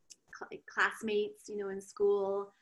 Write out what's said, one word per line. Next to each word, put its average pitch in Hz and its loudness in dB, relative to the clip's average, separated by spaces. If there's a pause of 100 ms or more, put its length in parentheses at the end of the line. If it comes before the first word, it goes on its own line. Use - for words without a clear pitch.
(380)
cl-, - -12
classmates, 208 0
you 208 -6
know, 196 -4
in 196 -6
school. 202 2